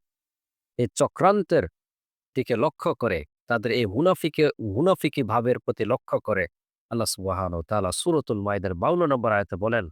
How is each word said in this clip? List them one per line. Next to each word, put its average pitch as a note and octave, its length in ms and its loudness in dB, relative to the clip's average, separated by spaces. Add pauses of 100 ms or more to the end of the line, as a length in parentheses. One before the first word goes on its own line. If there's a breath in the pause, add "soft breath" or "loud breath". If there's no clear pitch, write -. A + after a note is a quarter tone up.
(800)
এই A#2+ 180 0
চক্রান্তের E3 680 2 (720)
দিকে B2+ 200 0
লক্ষ্য D#3 380 0
করে, F#2+ 240 -2 (280)
তাদের A#2 260 0
এই A#2+ 140 2
মুনাফিকে-, D3+ 680 0 (120)
মুনাফিকি D3 560 0
ভাবের A#2 360 0
প্রতি - 260 -4
লক্ষ্য B2+ 360 -2
করে F#2+ 240 -2 (460)
আল্লাহ A2+ 180 -2
সুবহানাহু F#2 500 -4
ওয়া E2 100 -8
তাআলা G2 240 0
সূরাতুল C3+ 480 -2
মাইদার G2+ 340 -2
বাউন্ন D3 320 0
নম্বর B2 260 0
আয়াতে G2+ 240 0
বলেন A2 360 -2